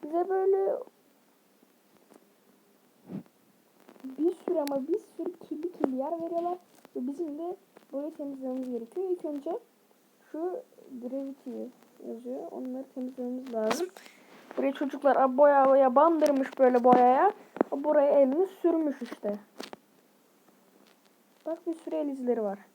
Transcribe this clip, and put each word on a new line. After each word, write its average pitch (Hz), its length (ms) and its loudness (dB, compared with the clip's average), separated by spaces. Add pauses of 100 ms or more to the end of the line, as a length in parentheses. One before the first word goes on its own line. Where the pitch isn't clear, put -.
Bize 339 260 -4
böyle 381 460 0 (3250)
bir 277 280 -2
sürü - 260 -4
ama 277 300 -2
bir 359 120 -2
sürü 339 340 -10
kirli 320 380 -10
kirli 277 240 -4
yer 269 160 -6
veriyorlar. 339 460 -6 (380)
Ve 254 120 -8
bizim 285 300 -10
de 339 180 -10 (360)
burayı 294 220 -8
temizlememiz 262 580 -8
gerekiyor. 247 380 -8
İlk 359 160 -4
önce 311 340 -6 (720)
şu 339 240 -6 (460)
Gravity 269 480 -10 (580)
yazıyor. 247 440 -10
Onları 254 320 -10 (120)
temizlememiz 254 580 -8
lazım. 226 340 -2 (720)
Buraya 269 140 0
çocuklar, 277 440 0
a, 262 220 2
boya, 277 320 6
boya 269 260 6
bandırmış 302 640 2
böyle 247 240 6
boyaya. 254 480 6 (400)
O 277 120 -6
buraya 294 360 4
elini 277 280 4
sürmüş 320 540 0
işte. 208 380 -8 (2000)
Bak 330 220 -8
bir 339 60 -4
sürü 330 220 -10
el 311 120 -2
izleri 247 360 -2
var. 202 160 -6 (160)